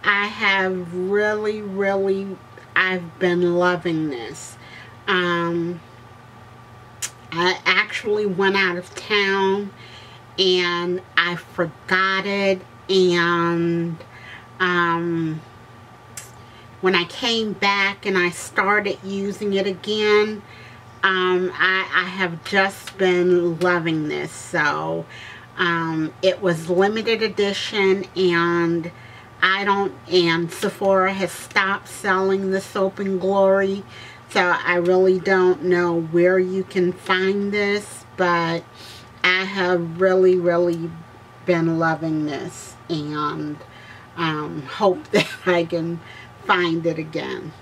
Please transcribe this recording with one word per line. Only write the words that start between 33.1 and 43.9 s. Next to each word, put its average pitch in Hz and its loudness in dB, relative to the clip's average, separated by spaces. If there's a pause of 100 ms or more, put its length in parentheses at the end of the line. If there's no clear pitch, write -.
Glory, 196 2 (460)
so 202 0
I 175 2
really 185 4
don't 185 4
know 175 2
where 175 4
you 185 0
can 180 0
find 196 -2
this, 208 -2 (120)
but 170 0 (600)
I 185 2
have 180 0
really, 185 6
really 170 0 (560)
been 165 2
loving 156 0
this, - -10 (140)
and, 151 -4 (580)